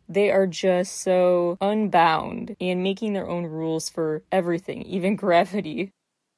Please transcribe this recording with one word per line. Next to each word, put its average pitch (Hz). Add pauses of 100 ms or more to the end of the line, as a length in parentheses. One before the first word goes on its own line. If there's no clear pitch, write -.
They 202
are 196
just 180
so 180
unbound 190
and 180
making 196
their 190
own 175
rules 160
for 156
everything, 170
even 190
gravity. 180 (460)